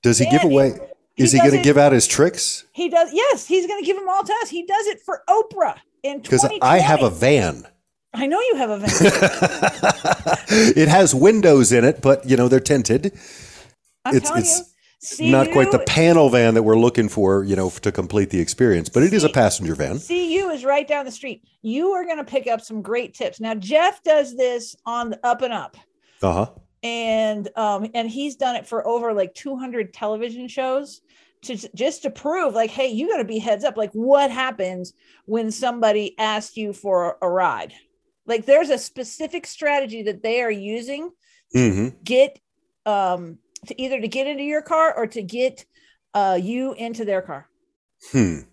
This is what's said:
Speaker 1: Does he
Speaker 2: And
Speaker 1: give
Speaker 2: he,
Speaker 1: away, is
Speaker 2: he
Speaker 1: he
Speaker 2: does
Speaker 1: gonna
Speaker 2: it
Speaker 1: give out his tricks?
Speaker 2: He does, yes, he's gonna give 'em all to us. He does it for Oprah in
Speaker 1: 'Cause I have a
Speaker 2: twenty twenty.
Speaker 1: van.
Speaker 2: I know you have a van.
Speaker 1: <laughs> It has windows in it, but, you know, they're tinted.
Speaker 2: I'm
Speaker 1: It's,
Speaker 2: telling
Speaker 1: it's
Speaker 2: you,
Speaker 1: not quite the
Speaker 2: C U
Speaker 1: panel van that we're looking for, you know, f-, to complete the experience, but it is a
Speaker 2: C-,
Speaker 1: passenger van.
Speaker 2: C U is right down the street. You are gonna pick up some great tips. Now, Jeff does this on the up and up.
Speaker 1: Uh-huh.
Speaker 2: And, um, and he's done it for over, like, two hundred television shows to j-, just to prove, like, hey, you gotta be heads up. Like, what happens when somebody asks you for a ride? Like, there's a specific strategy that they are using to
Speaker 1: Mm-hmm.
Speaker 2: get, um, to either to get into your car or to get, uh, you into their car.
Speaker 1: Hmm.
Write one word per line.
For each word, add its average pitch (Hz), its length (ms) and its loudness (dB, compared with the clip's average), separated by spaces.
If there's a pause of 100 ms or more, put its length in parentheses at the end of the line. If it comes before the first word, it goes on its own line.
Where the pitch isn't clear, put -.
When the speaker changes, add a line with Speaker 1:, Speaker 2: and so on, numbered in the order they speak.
Speaker 1:
Does 120 160 4
he 131 60 4
Speaker 2:
And 113 80 2
Speaker 1:
give 160 100 4
Speaker 2:
he, 175 60 4
Speaker 1:
away, 139 200 6 (480)
is 127 160 4
Speaker 2:
he 135 60 6
Speaker 1:
he 135 60 6
Speaker 2:
does 143 60 8
Speaker 1:
gonna 139 100 4
Speaker 2:
it - 40 -2
Speaker 1:
give 143 140 6
out 143 140 8
his 120 140 4
tricks? - 680 0
Speaker 2:
He 339 160 -4
does, 330 240 2
yes, 453 340 0
he's 349 200 0
gonna 403 160 -4
give 370 160 -2
'em 392 100 -8
all 381 160 0
to 392 80 -4 (100)
us. - 60 -8
He 339 160 -10
does 403 220 -2
it - 160 -6
for - 260 -8
Oprah 392 480 0 (260)
in 277 200 -8
Speaker 1:
'Cause 127 220 2 (180)
I 139 160 6
have 151 220 4
a 120 100 2
Speaker 2:
twenty 85 80 -12
twenty. 135 200 4
Speaker 1:
van. - 280 -2 (480)
Speaker 2:
I 247 120 -4
know 339 140 -2
you 494 160 0
have 240 140 -4
a 208 80 -6
van. 202 120 -2
Speaker 1:
<laughs> - 1900 2
It 156 120 6
has 180 260 6
windows 151 560 6
in 120 140 6
it, - 180 2
but, 135 260 2
you 127 80 6
know, 123 120 4
they're 131 120 6
tinted. 117 520 0 (920)
Speaker 2:
I'm - 100 0
Speaker 1:
It's, 285 120 0
Speaker 2:
telling 330 140 -2
Speaker 1:
it's - 800 -6
Speaker 2:
you, 123 100 0
Speaker 1:
not 135 220 4
quite 135 180 4
the - 80 2
Speaker 2:
C - 40 0
U - 40 -6
Speaker 1:
panel 165 440 4
van 117 240 4
that 113 80 4
we're 110 160 6
looking 117 320 2
for, 98 340 2
you 98 100 -2
know, 95 140 -2
f-, - 140 -10
to - 100 -2
complete 98 380 -2
the 92 100 -2
experience, 87 480 0
but 127 140 2
it 190 100 2
is 208 100 2
a 151 60 2
Speaker 2:
C-, - 60 0
Speaker 1:
passenger 98 400 0
van. 73 240 -4
Speaker 2:
C 339 400 -4
U 381 120 -4
is 262 140 -8
right 285 240 0
down 285 160 -4
the 254 60 -12
street. 240 320 -16 (180)
You 277 300 -4
are 359 160 -4
gonna 311 180 -8
pick 254 220 -6
up 226 160 -4
some 220 180 -12
great 220 320 -6
tips. 185 260 -10
Now, 226 160 -8
Jeff 302 480 0
does 285 320 0
this 247 400 -4 (120)
on 233 240 -8
the 220 120 -10
up 240 200 -2
and 240 100 -6
up. 170 240 -10 (460)
Speaker 1:
Uh-huh. 98 240 0 (360)
Speaker 2:
And, 220 640 -4 (100)
um, 214 380 -4
and 233 140 -4
he's 269 280 -8
done 247 200 -4
it - 100 -10
for 226 200 -6
over, 233 260 -2
like, 190 220 -4
two 269 220 -12
hundred 240 360 -10
television 226 560 -8
shows 269 540 -8 (400)
to 254 120 -12
j-, - 200 -14
just 240 300 -4
to 277 60 -4
prove, 302 440 -4
like, 226 160 -2
hey, 262 180 -4
you 233 200 -6
gotta 330 160 -2
be 220 140 -8
heads 208 260 -4
up. 247 120 -4
Like, 214 160 -6
what 269 380 2
happens 196 640 -8 (320)
when 220 240 -4
somebody 220 680 -2
asks 214 380 -6
you 214 160 -8
for 185 500 -2
a 185 60 -2
ride? 165 460 -2 (520)
Like, 226 200 -4
there's 285 240 4
a 247 80 0
specific 311 680 -12
strategy 277 580 -6
that 202 180 -8
they 226 180 -2
are 233 100 -4
using 233 600 -10 (420)
to 123 60 0
Speaker 1:
Mm-hmm. 110 300 0 (140)
Speaker 2:
get, 262 360 0 (480)
um, 180 520 -4 (280)
to - 120 -14
either 262 220 -6
to 214 80 -6
get 262 180 -4
into 285 180 -8
your 302 180 -4
car 320 340 0
or 226 120 -4
to 226 140 -12
get, 240 440 -6 (480)
uh, 196 260 0
you 240 340 -6
into 226 300 -10
their 196 160 -2
car. 156 260 -14 (680)
Speaker 1:
Hmm. 95 260 0 (140)